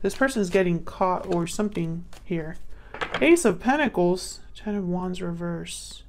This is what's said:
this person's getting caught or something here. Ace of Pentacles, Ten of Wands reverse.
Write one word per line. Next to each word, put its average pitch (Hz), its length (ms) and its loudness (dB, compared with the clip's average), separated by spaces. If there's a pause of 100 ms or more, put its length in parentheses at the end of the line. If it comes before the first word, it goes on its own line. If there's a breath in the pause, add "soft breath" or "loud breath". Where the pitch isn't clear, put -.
this 196 120 0
person's 240 360 2
getting 175 340 4
caught 185 500 0
or 170 140 0
something 175 560 -2 (180)
here. 165 340 -4 (640 loud breath)
Ace 339 240 6
of 175 140 6
Pentacles, 208 800 2 (140)
Ten 208 220 -6
of 190 100 -2
Wands 180 340 -4
reverse. 170 880 -8